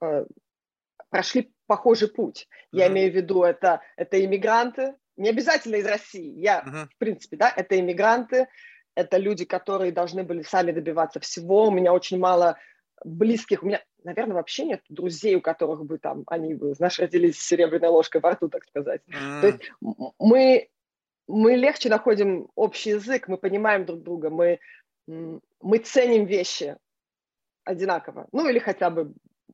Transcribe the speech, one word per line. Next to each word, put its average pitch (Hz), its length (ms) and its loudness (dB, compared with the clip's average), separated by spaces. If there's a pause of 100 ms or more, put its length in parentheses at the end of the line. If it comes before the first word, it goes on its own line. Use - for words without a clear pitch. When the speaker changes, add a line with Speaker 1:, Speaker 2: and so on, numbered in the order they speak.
Speaker 1:
э, 151 240 -2 (840)
прошли 214 420 -2 (140)
похожий 214 420 2
путь. - 400 -8 (240)
Я 180 160 4
Speaker 2:
Мгм. - 0 -
Speaker 1:
имею 190 240 2
в 180 40 -2
виду, 180 280 2
это, 170 380 2 (140)
это 190 280 0
иммигранты, 226 720 0 (200)
не 202 140 -2
обязательно 233 460 0
из 202 100 -2
России. 196 540 -8
Я, 175 260 0
Speaker 2:
Мгм. 147 220 -12
Speaker 1:
в - 100 -20
принципе, 208 400 -6
да, 233 180 2
это 190 240 0
иммигранты, 226 680 0 (480)
это 180 220 0
люди, 196 280 -2
которые 185 460 -4
должны 175 320 -4
были 170 180 -8
сами 175 300 0
добиваться 160 480 -4
всего. 190 480 2
У 208 40 2
меня 180 220 4
очень 180 240 -2
мало 175 400 2 (460)
близких, 208 600 -2
у - 20 -4
меня, 202 160 -4 (220)
наверное, 196 320 -6
вообще 220 300 -6
нет 254 240 -6
друзей, 175 460 -2
у 175 60 0
которых 160 440 -4
бы 156 120 -8
там, 143 300 -10
они 160 260 -6
бы, 143 200 -6
знаешь, 170 260 -2
родились 170 400 2
с - 60 -8
серебряной 165 440 2
ложкой 160 320 4
во 175 100 4
рту, 175 180 -4
так - 160 -8
сказать. 139 360 -6 (100)
Speaker 2:
М. 143 60 -10 (220)
Speaker 1:
То 196 80 6
есть 135 120 0 (220)
м-, - 160 -8
м-, 262 220 -12
мы, 254 500 6 (580)
мы 220 280 4
легче 254 340 0
находим 208 640 2
общий 214 360 -2
язык, 220 360 -4
мы 185 100 -4
понимаем 196 480 -2
друг 165 180 -12
друга, 165 260 -6
мы, 170 300 2 (480)
м, 160 340 -14 (200)
мы 214 180 2
ценим 233 460 2
вещи 180 500 -4 (880)
одинаково. 180 680 -6
Ну, 302 160 0
или 240 120 2
хотя 185 300 -2
бы, 160 240 -6 (400)